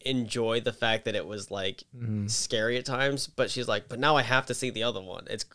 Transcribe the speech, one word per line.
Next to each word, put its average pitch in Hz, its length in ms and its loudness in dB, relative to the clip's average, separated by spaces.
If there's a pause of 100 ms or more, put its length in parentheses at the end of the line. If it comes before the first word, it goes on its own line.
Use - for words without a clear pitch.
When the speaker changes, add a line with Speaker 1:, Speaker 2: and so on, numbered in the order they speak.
Speaker 1:
enjoy 120 600 0
the 113 120 0
fact 113 320 2
that 110 100 0
it 90 120 -2
was, 101 240 -8
like, 98 340 -4 (120)
Speaker 2:
Mm-hmm. 107 320 -2
Speaker 1:
scary 110 500 0
at 123 80 -6
times, 135 420 0
but 120 220 -2
she's 123 180 -4
like, 104 200 0
"But 117 100 -8
now 147 180 6
I 135 60 6
have 131 240 2
to 123 80 -2
see 127 160 -2
the 110 140 -4
other 113 180 -2
one. 90 280 -12
It's, 110 140 -6 (100)